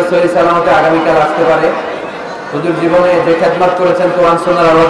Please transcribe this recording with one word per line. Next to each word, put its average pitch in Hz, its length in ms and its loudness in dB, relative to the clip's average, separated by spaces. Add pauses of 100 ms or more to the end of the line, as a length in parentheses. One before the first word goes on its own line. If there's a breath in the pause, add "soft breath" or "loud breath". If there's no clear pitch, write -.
(100)
সহি 175 260 2
সালামতে 170 420 2
আগামীকাল 160 460 0
আসতে 165 260 -2
পারে। 160 180 2 (840)
হুজুর 160 300 -4
জীবনে 180 280 2 (160)
যে 165 140 2
খেদমত 175 400 0
করেছেন, 180 360 0
কোরআন 170 280 2
সুন্নাহর 175 280 0
আল্লাহ 160 180 4